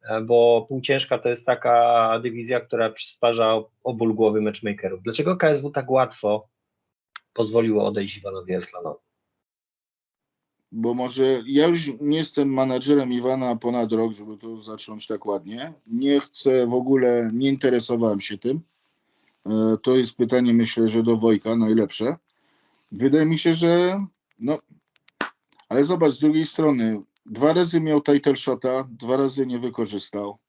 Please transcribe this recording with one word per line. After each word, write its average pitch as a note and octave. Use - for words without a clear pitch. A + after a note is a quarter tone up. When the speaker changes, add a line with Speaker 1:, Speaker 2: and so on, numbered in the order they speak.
Speaker 1:
E, A2
bo A#2
półciężka C3+
to A#2+
jest -
taka A#2+
dywizja, A#2+
która A2+
przysparza A2+
ob-, A2
oból A2+
głowy G#2+
matchmakerów. G2+
Dlaczego D3+
K F3
S D3
W C#3+
tak C3
łatwo A2
pozwoliło A2
odejść G2+
Iwanowi F#2+
Erslanowi? F2+
Speaker 2:
Bo A2+
może, B2+
ja C#3+
już E3
nie D3
jestem D3
menadżerem C3
Iwana B2+
ponad A#2+
rok, A2+
żeby G#2
to A2+
zacząć G#2+
tak G#2
ładnie. G#2+
Nie C#3
chcę C3
w A#2+
ogóle, B2
nie C3
interesowałem A#2+
się G#2
tym. C3+
E, A2
to B2+
jest B2
pytanie, B2
myślę, A#2
że A2+
do A#2
Wojka A2
najlepsze. A2+
Wydaje C#3
mi D#3+
się, E3
że, F3
no, C#3
ale C3
zobacz, E3
z B2
drugiej D#3
strony, A#2+
dwa A#2+
razy E3+
miał D#3
title C#3+
shota, C3
dwa A#2
razy C3+
nie B2
wykorzystał. G#2